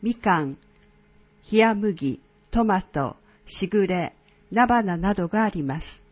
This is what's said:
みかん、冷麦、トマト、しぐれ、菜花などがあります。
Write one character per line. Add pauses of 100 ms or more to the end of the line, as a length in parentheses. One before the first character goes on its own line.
み
か
ん、 (920)
冷
麦、 (300)
ト
マ
ト、 (300)
し
ぐ
れ、 (380)
菜
花
な
ど
が
あ
り
ま
す。